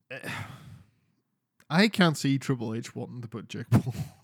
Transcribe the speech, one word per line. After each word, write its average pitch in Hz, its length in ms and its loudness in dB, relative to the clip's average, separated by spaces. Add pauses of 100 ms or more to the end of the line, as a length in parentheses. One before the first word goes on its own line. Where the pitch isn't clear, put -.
(100)
Eh, 131 180 -14
<sighs> - 1400 -16
I 190 200 6
can't 175 280 4
see 139 220 2
Triple 120 360 -2
H 117 200 -8
wanting 120 280 -10
to 117 60 -12
put 110 200 -12
Jake - 220 -10
Paul - 240 4 (140)
<laughs> - 160 -20